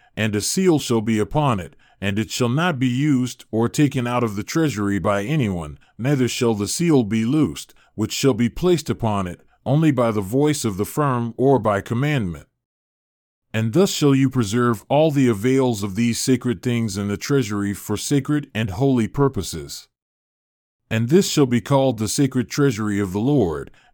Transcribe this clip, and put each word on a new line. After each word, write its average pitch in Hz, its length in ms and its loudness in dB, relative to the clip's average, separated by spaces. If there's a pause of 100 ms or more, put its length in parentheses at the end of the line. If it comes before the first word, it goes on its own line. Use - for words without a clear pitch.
(180)
and 107 180 -2
a 101 60 -2
seal 180 360 2
shall 123 220 0
be 110 180 0
upon 113 440 0
it, - 160 -16 (240)
and 98 180 -2
it 104 100 -4
shall 123 200 -2
not 156 300 -2
be 127 100 0
used 127 600 0
or 113 200 0
taken 135 380 0
out 120 180 0
of 104 100 -4
the 104 80 -6
treasury 104 560 0
by 101 240 0
anyone, 98 560 -2 (180)
neither 127 300 2
shall 117 260 0
the 101 140 -2
seal 156 360 2
be 113 200 0
loosed, 120 500 -2 (220)
which 104 160 -2
shall 135 220 2
be 113 160 0
placed 175 400 0
upon 104 360 -2
it, 87 140 -10 (260)
only 151 260 4
by 120 200 2
the 107 80 -2
voice 135 460 0
of 104 100 -2
the 98 80 -2
firm 120 540 -2
or 131 220 4
by 104 200 0
commandment. 117 680 -4 (1080)
And 113 200 0
thus 196 180 4
shall 139 240 4
you 135 140 4
preserve 120 580 0
all 151 240 2
the 139 160 2
avails 120 560 0
of 98 120 -6
these 117 220 0
sacred 123 460 0
things 113 340 -2
in 101 120 -4
the 101 80 -4
treasury 104 560 -2
for 104 240 -6
sacred 147 580 -2
and 110 140 -2
holy 117 400 0
purposes. 95 800 -4 (1000)
And 117 200 -2
this 185 200 4
shall 147 160 4
be 120 140 2
called 131 400 2
the 110 80 -2
sacred 131 420 0
treasury 107 480 0
of 101 140 0
the 101 80 -2
Lord, 107 500 0 (240)